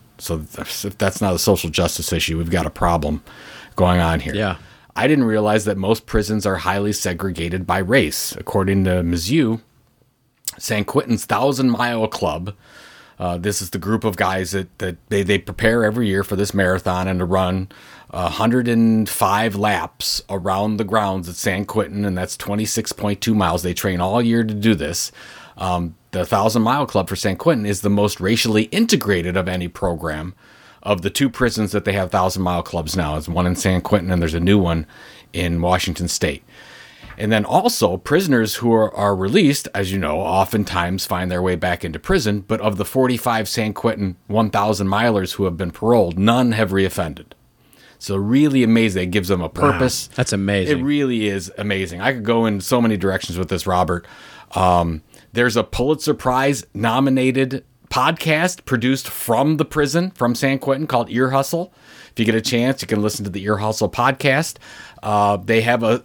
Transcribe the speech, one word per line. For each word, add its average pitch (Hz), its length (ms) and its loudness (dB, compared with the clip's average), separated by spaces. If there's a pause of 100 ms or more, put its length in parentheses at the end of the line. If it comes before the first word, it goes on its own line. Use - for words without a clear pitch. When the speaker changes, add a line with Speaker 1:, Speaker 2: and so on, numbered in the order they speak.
(180)
Speaker 1:
So 80 260 -6 (120)
if - 420 -8
that's 95 220 0
not 98 140 2
a 85 40 0
social 90 320 2
justice 85 420 -2
issue, 82 260 -2
we've 82 120 -2
got 87 160 0
a 85 40 -6
problem 78 520 0 (540)
going 90 240 4
on 82 180 2
here. - 160 -6
Speaker 2:
Yeah. 98 220 -2 (400)
Speaker 1:
I 113 100 2
didn't 139 200 4
realize 107 380 2
that 101 120 -2
most 98 300 0
prisons 107 380 0
are 95 120 0
highly 101 360 -2
segregated 87 760 -4
by 90 100 0
race. 95 580 0
According 98 480 0
to 90 200 2
Ms. 85 260 -2
Yu, 117 300 2 (1000)
San 107 260 -2
Quentin's 120 400 0
Thousand 127 460 2
Mile 117 380 0
Club, 90 440 -4 (680)
uh, 90 180 -2
this 98 240 -2
is 90 80 -10
the - 80 -6
group 101 240 0
of 104 140 -2
guys 95 340 -2
that, 95 280 -6
that 90 180 -6 (120)
they, 101 140 2
they 98 160 2
prepare 113 460 0
every 110 240 0
year 95 160 0
for 104 100 -4
this 98 180 -2
marathon 92 540 0
and 92 140 -2
to 92 40 0
run 92 440 0 (420)
a 90 180 -4
hundred 117 380 2
and 113 420 4
five 104 460 0
laps 101 720 -2
around 98 500 -2
the 113 60 -2
grounds 95 440 -2
at 87 80 -12
San 101 280 -2
Quentin, 101 400 -2
and 92 140 -2
that's 90 180 -6
twenty-six 107 540 -4
point 101 300 -4
two 110 160 2
miles. 87 260 2
They 87 120 -2
train 90 260 -2
all 98 200 0
year 117 220 2
to 110 120 -2
do 104 200 2
this. 80 380 -4 (460)
Um, 87 360 -4 (180)
the 92 120 -2
Thousand 110 380 2
Mile 131 240 2
Club 92 220 0
for 98 80 -4
San 95 200 -2
Quentin 127 300 0
is 101 160 -2
the 104 80 0
most 101 280 2
racially 110 460 2
integrated 98 720 0
of 92 100 0
any 90 220 -2
program 82 640 -4 (480)
of 98 200 -2
the 98 80 -2
two 139 180 0
prisons 107 440 0
that 101 120 -2
they 101 80 0
have 95 180 -2
Thousand 95 320 0
Mile 90 200 0
Clubs 80 340 -6
now. 78 200 0
It's 76 120 -6
one 87 180 0
in 90 100 0
San 92 260 0
Quentin, 95 280 0
and 90 120 2
there's 80 100 0
a 82 80 -2
new 95 180 4
one 82 280 0 (480)
in 85 260 -2
Washington 87 480 0
State. - 360 -4 (720)
And 107 120 -4
then 107 140 2
also, 117 540 0
prisoners 139 560 0
who 117 180 0
are, 110 220 2
are 101 200 0
released, 135 600 2
as 98 180 -2
you 98 60 -2
know, 78 220 -2
oftentimes 92 840 0
find 90 260 -4
their 90 120 -2
way 92 140 0
back 90 280 -4
into 78 140 -8
prison, 110 420 0
but 110 220 -2
of 104 160 0
the 101 80 -4
forty-five 120 640 0
San 107 260 -2
Quentin 101 420 -2 (120)
one 110 200 2
thousand 101 380 0
milers 104 480 0
who 101 100 -2
have 87 140 -2
been 87 140 -4
paroled, 107 460 2
none 117 340 4
have 107 180 0
reoffended. 92 640 -2 (640)
So - 180 -6
really 131 460 4
amazing. 113 400 4
It 90 80 -4
gives 92 160 0
them 92 140 2
a 85 60 -2
Speaker 2:
Wow. 139 260 2
Speaker 1:
purpose. - 420 -2
Speaker 2:
That's - 180 -2
amazing. 101 460 0
Speaker 1:
It - 40 -4
really 131 440 0
is 98 320 -4
amazing. 95 420 -4
I 120 120 0
could 123 100 -8
go 113 240 2
in 101 140 0
so 123 200 0
many 113 160 4
directions 92 400 -2
with 90 120 -2
this, 90 180 -2
Robert. 90 400 2 (460)
Um, 87 500 2 (300)
there's 120 240 2
a 117 80 2
Pulitzer 151 500 0
Prize 131 580 0
nominated 131 920 0 (260)
podcast 160 760 0
produced 131 440 0
from 139 480 0
the 127 80 0
prison, 156 480 0
from 120 240 0
San 135 220 0
Quentin, 139 280 -2
called 120 240 0
Ear 127 200 0
Hustle. 139 420 -2 (400)
If - 60 -8
you 117 60 0
get 110 100 4
a 113 60 2
chance, 123 400 0
you - 80 -10
can 104 140 0
listen 104 220 -2
to 98 60 -6
the 95 120 -8
Ear 104 160 0
Hustle 107 320 -2
podcast. 135 640 0 (460)
Uh, 104 340 2
they 107 260 0
have 117 200 2
a, 117 220 2